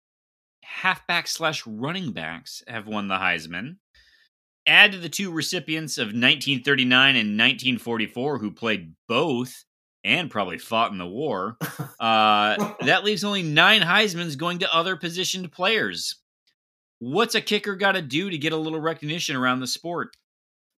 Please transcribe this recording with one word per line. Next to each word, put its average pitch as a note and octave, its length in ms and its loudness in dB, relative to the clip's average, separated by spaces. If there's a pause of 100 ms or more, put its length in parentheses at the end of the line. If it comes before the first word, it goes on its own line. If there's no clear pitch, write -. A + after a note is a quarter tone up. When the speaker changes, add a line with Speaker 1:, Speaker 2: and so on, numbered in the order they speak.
(800)
Speaker 1:
halfbacks F3 480 -2
slash D#3 360 -4
running C3+ 460 -6
backs E2 560 -10
have A2 200 -10
won G#2 200 -4
the F#2+ 100 -2
Heisman. F2+ 600 -2 (880)
Add G3 280 8
to F#3+ 40 -10
the E3+ 120 -8
two F#3+ 220 -6
recipients D#3 680 -4
of A2 160 -4
nineteen B2+ 500 2
thirty-nine C3 520 4
and G#2+ 220 0
nineteen B2 400 2
forty-four A#2+ 600 -2
who G#2+ 140 -4
played F#2 420 -4 (140)
both B2+ 580 0 (400)
and C#3+ 240 0
probably F2+ 280 -4
fought A2+ 340 -2
in G2 60 -8
the F2+ 100 -6
war. A2 540 -4
Speaker 2:
<laughs> D#3+ 60 -6 (360)
Speaker 1:
Uh, G#2+ 800 4
that F3 240 2
leaves G#3 180 0
only G3+ 200 -2
nine E3+ 380 6
Heismans F3 560 0
going E3+ 220 -4
to F3+ 160 0
other F3 220 0
positioned F3 560 -6
players. F3+ 640 -2 (840)
What's F3+ 340 -2
a A3+ 60 2
kicker G3+ 380 -4
gotta F#3+ 240 2
do D#3 280 -2
to E3+ 80 -6
get D3+ 140 -2
a D#3+ 60 -2
little D#3 240 -4
recognition D#3 560 -4
around B2+ 240 0
the B2+ 60 -6
sport? E3 500 -8 (600)